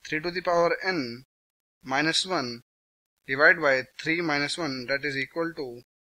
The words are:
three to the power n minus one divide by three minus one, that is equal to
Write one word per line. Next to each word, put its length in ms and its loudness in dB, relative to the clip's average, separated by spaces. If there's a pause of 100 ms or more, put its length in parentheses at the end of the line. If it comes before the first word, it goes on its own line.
three 140 -4
to 100 -6
the 120 -6
power 340 2 (100)
n 380 -4 (580)
minus 440 0
one 360 -4 (640)
divide 360 6
by 220 4 (180)
three 200 -2
minus 360 -2
one, 300 -4
that 180 -2
is 120 -4
equal 380 -4
to 260 -10 (240)